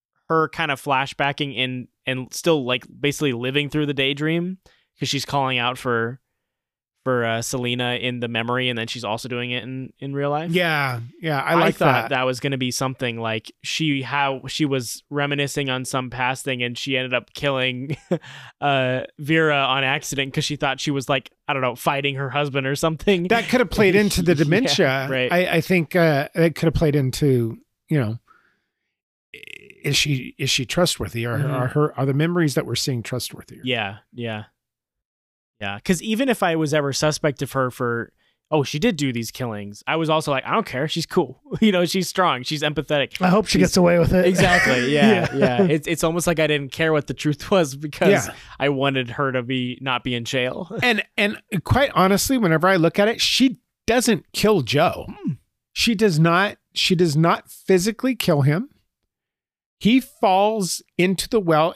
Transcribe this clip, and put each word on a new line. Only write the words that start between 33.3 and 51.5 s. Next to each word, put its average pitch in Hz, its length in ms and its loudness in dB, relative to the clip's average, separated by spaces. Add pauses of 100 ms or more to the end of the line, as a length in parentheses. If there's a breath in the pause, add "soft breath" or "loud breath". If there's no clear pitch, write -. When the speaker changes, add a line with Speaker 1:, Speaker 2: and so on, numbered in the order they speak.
Speaker 1:
Yeah, 110 340 -2 (140)
yeah. 113 340 -10 (1160)
Yeah, 101 180 -6
'cause 175 220 -2
even 220 260 -2
if 226 160 0
I 165 140 2
was 156 160 0
ever 143 180 2
suspect 151 500 -2
of 135 120 -8
her 127 180 0
for, 117 400 -4 (400)
"Oh, 151 120 2
she 151 140 -6
did 185 200 0
do 139 160 -2
these 117 180 -4
killings," 104 560 -10
I 147 80 0
was 160 140 0
also 156 200 0
like, 131 160 -2
"I 127 60 -4
don't 214 140 0
care. 135 240 -4
She's 165 160 -4
cool." 135 360 -2 (100)
<laughs> 170 100 -2
You 214 100 6
know, 180 140 4
she's 180 240 -2
strong. 151 340 0
She's 151 180 -6
empathetic. 151 600 -2
Speaker 3:
I 180 80 2
hope 208 180 4
she - 120 0
Speaker 1:
She's 180 100 4
Speaker 3:
gets - 80 2
away 175 200 6
with 165 160 4
it. 185 120 4
Speaker 1:
Exactly. 170 640 4
Speaker 3:
<laughs> - 20 2
Speaker 1:
Yeah, 180 400 2
Speaker 3:
Yeah. 127 280 2
Speaker 1:
yeah. - 60 6
It's, 165 200 0
it's 165 160 -2
almost 165 240 0
like 165 120 0
I 156 80 2
didn't 143 260 -2
care 160 180 0
what 147 160 0
the 135 60 -4
truth - 380 -4
<laughs> - 0 -
was 160 260 2
because 151 500 2
Speaker 2:
Yeah. - 80 -14 (240 loud breath)
Speaker 1:
I 135 80 0
wanted 135 440 0
her 135 200 -2
to 123 120 -2
be, 127 380 -4
not 127 220 -4
be 127 100 -4
in 120 120 -4
jail. 127 520 -2
<laughs> 240 60 -4
Speaker 2:
And, 226 200 0 (120)
and 214 260 -2 (220)